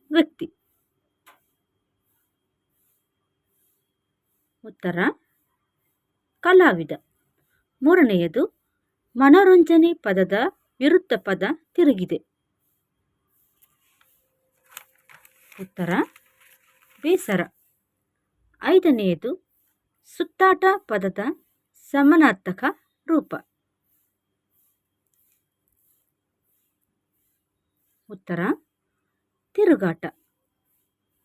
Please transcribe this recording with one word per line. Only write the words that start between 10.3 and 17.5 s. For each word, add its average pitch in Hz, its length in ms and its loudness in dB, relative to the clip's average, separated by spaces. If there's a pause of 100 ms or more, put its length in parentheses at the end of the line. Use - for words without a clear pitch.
ವಿರುದ್ಧ 285 360 0
ಪದ 190 260 -6 (320)
ತಿರುಗಿದೆ. 220 420 0 (3500)
ಉತ್ತರ 185 300 -10 (1120)
ಬೇಸರ. 294 380 -2 (1200)